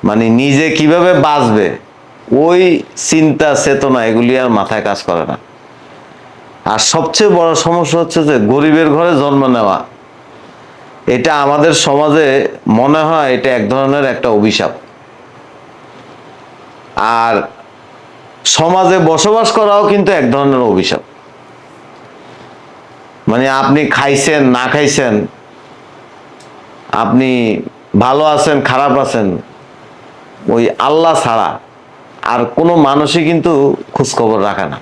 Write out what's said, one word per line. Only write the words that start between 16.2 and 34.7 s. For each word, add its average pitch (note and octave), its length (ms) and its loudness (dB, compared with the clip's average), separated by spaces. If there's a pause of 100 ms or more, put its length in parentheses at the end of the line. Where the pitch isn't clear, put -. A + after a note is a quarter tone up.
আর A2+ 160 0 (1200)
সমাজে F#3 420 2 (120)
বসবাস G#3+ 380 0 (100)
করাও G#3 240 2 (100)
কিন্তু G3+ 180 0 (100)
এক B2+ 140 -2
ধরনের C#3 280 0 (100)
অভিশাপ। F#2 300 -2 (2250)
মানে, B2 160 2 (140)
আপনি C3+ 200 2 (160)
খাইছেন C#3+ 440 0 (160)
না B2 160 0
খাইছেন, C#3 420 0 (1900)
আপনি B2+ 280 0 (720)
ভালো C#3 200 2 (100)
আছেন D3+ 220 0 (140)
খারাপ C3 240 0 (100)
আছেন, A#2 220 -4 (1300)
ওই A#2 80 2 (240)
আল্লাহ D#3+ 280 2 (100)
ছাড়া A2+ 240 0 (840)
আর A#2+ 80 -2 (160)
কোনো E3 160 2 (160)
মানুষই D3 420 0
কিন্তু E3+ 220 0 (420)
খোঁজখবর A2 540 -2
রাখে G2 240 -4